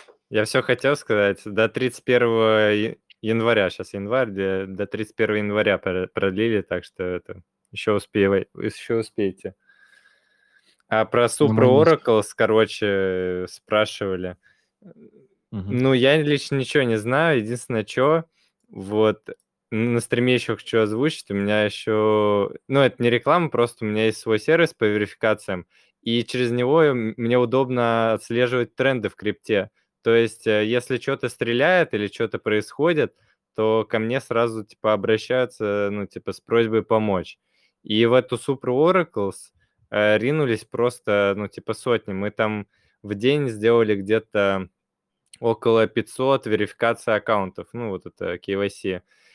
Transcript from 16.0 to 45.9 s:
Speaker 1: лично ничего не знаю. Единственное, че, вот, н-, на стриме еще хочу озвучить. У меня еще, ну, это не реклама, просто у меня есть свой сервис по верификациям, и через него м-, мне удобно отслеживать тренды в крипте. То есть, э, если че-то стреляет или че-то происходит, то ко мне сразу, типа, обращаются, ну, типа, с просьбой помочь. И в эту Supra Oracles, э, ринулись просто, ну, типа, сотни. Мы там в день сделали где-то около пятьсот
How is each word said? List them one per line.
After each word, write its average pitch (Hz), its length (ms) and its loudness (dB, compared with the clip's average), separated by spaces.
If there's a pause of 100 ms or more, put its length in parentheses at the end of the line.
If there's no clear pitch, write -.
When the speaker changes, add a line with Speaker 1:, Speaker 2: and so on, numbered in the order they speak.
Speaker 1:
лично 143 340 -2
ничего 135 280 0
не 113 140 0
знаю. 135 420 0
Единственное, 113 440 -6
че, 151 400 0 (440)
вот, 107 600 -2 (420)
н-, 113 240 -2
на 117 60 0
стриме 123 340 0
еще 117 220 -2
хочу - 240 -2
озвучить. 110 500 -2
У 101 40 -4
меня 104 300 0
еще, 107 880 0 (160)
ну, 135 120 2
это 127 220 2
не 120 80 2
реклама, 143 400 2
просто 120 340 -2
у 110 40 -2
меня 107 180 0
есть 110 140 -2
свой 110 200 0
сервис 165 340 2
по - 100 -2
верификациям, 104 840 -2 (360)
и 117 220 -2
через 123 260 -2
него 123 320 2
м-, 120 340 0
мне 120 220 0
удобно 117 760 0
отслеживать 120 640 -2
тренды 127 320 0
в - 80 -10
крипте. 104 540 -2 (320)
То 117 120 2
есть, 117 320 0
э, 107 200 2
если 123 320 -2
че-то 139 300 -4
стреляет 135 680 0
или 104 140 -2
че-то 110 300 -6
происходит, 127 760 -2 (420)
то 110 320 0
ко 117 120 -2
мне 120 200 -4
сразу, 113 440 -4
типа, - 300 -2
обращаются, 107 960 -2
ну, 101 140 -8
типа, - 260 -12
с - 80 -20
просьбой 113 420 0
помочь. 107 560 -2 (460)
И 110 220 2
в 117 80 4
эту 127 220 2
Supra 131 360 -4 (340)
Oracles, - 460 -8 (380)
э, 107 280 4
ринулись 127 460 0
просто, 101 720 0
ну, 104 120 -6
типа, - 260 -10
сотни. 110 400 -4
Мы 98 160 -6
там 107 360 -4 (360)
в 104 120 -8
день 135 340 0
сделали 110 480 2
где-то 98 720 -2 (720)
около 113 480 2
пятьсот 131 580 -2